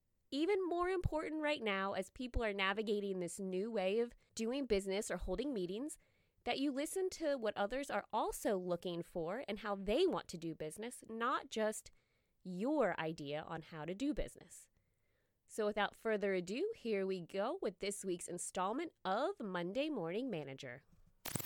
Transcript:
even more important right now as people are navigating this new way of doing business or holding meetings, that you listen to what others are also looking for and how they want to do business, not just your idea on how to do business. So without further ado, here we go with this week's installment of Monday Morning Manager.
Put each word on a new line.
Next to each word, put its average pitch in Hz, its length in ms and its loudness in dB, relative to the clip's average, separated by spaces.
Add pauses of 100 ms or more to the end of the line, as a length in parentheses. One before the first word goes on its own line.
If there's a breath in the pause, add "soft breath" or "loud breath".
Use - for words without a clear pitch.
(300)
even 370 360 2
more 349 240 2
important 320 520 -2
right 302 200 0
now 196 320 0
as 190 160 -4
people 247 340 -2
are 214 80 2
navigating 202 680 2
this 175 220 -2
new 190 300 0
way 202 280 2
of 240 160 0 (200 soft breath)
doing 247 320 0
business 196 460 2
or 175 40 2
holding 240 380 -2
meetings, 208 420 -4 (460 soft breath)
that 240 160 0
you 277 140 2
listen 311 360 0
to 302 280 0
what 220 200 0
others 247 320 0
are 247 240 0
also 254 460 2
looking 175 420 0
for 180 460 -4
and 208 140 -4
how 208 160 -2
they 208 320 4
want 214 180 2
to - 100 -8
do 160 200 -4
business, 208 520 -8
not 240 420 -2
just 220 420 0 (500)
your 202 560 2
idea 156 480 -4
on 165 160 -6
how 160 220 -10
to 170 100 -4
do 269 180 0
business. - 540 -6 (800)
So 214 200 0
without 208 280 2
further 202 400 2
ado, 214 400 0
here 196 320 0
we 190 140 0
go 208 420 -2
with 208 160 -2
this 202 260 -4
week's 180 220 -2
installment 202 640 -2 (120)
of 254 360 2
Monday 196 480 0
Morning 220 400 0
Manager. 139 540 -6 (640)